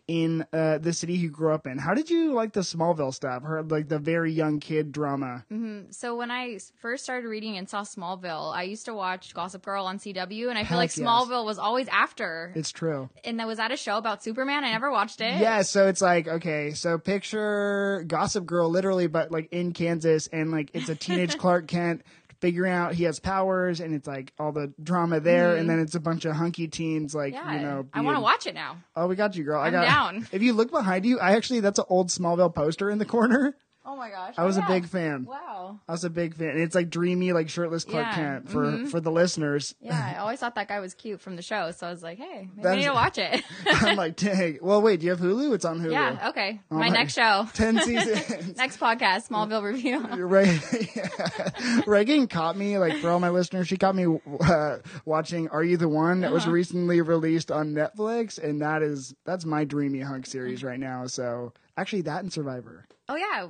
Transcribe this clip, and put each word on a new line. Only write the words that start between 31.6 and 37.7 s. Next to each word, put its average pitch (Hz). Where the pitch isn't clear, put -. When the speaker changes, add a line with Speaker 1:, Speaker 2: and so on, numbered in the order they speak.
Speaker 1:
that's 202
an -
old 185
Smallville 170
poster 165
in 208
the 214
corner. 254
Speaker 2:
Oh 277
my 247
gosh. 196
Speaker 1:
I 165
was 190
Speaker 2:
Oh, -
Speaker 1:
a 202
Speaker 2:
yeah. 202
Speaker 1:
big 185
fan. 160
Speaker 2:
Wow. 208
Speaker 1:
I 165
was 170
a 175
big 165
fan. 160
And 143
it's, 165
like, 175
dreamy, 180
like, 165
shirtless 165